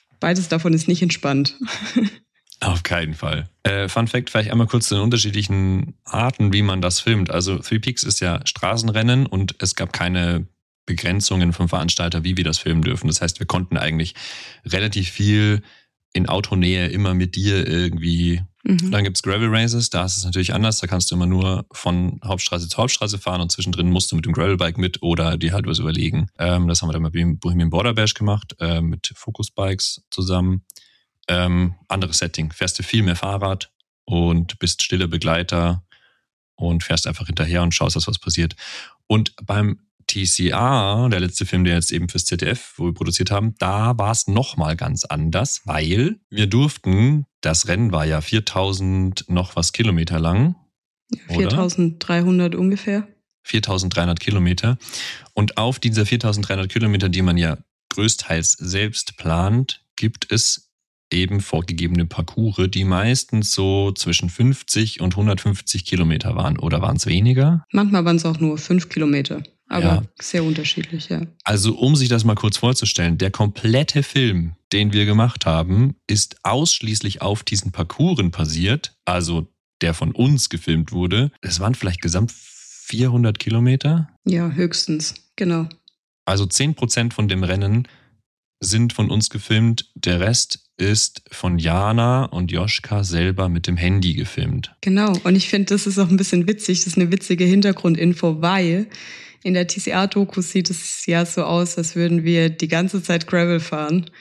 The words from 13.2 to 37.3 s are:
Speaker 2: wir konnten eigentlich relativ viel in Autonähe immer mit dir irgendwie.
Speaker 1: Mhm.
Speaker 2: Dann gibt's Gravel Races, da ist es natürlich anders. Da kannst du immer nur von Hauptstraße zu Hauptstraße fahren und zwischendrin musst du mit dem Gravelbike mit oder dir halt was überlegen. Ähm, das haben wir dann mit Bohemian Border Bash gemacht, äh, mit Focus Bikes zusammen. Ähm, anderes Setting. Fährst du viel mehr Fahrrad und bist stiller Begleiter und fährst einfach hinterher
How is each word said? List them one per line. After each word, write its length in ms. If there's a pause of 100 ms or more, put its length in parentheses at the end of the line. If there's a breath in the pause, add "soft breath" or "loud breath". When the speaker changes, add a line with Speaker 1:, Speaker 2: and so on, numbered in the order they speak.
Speaker 2:
wir 80
konnten 280
eigentlich 400 (500 loud breath)
relativ 440
viel 520 (520 soft breath)
in 160
Autonähe 580
immer 260
mit 220
dir 320
irgendwie. 760 (200)
Speaker 1:
Mhm. 280
Speaker 2:
Dann 120
gibt's 200
Gravel 260
Races, 400
da 160
ist 100
es 80
natürlich 300
anders. 260
Da 80
kannst 240
du 40
immer 100
nur 480
von 500
Hauptstraße 460
zu 80
Hauptstraße 400
fahren 240
und 100
zwischendrin 380
musst 200
du 60
mit 80
dem 80
Gravelbike 460
mit 240
oder 360
dir 140
halt 140
was 140
überlegen. 480 (120)
Ähm, 300
das 120
haben 60
wir 60
dann 80
mit 400
Bohemian 300
Border 220
Bash 200
gemacht, 480
äh, 180
mit 360
Focus 360
Bikes 600
zusammen. 520 (640 loud breath)
Ähm, 460 (120)
anderes 300
Setting. 340
Fährst 260
du 60
viel 180
mehr 140
Fahrrad 560 (320)
und 560
bist 240
stiller 240
Begleiter 800 (680 soft breath)
und 280
fährst 240
einfach 200
hinterher 360